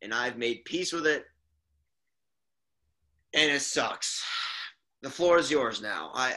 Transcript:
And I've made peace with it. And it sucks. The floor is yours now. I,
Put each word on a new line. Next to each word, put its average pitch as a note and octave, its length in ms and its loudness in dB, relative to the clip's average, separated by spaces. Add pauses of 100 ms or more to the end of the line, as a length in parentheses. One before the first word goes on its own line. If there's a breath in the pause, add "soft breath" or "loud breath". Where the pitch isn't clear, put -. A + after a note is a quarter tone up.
And G#2+ 120 -6
I've A#2+ 240 -2
made A#2 260 -2
peace F3 280 -4
with E3 140 -2
it. D3 180 2 (2000)
And D3+ 160 4
it C#3 120 2
sucks. - 600 -2 (800 loud breath)
The C3+ 80 -10
floor E3+ 280 6
is C#3+ 120 2
yours A#2 320 2
now. F2+ 320 -6
I, B2+ 220 0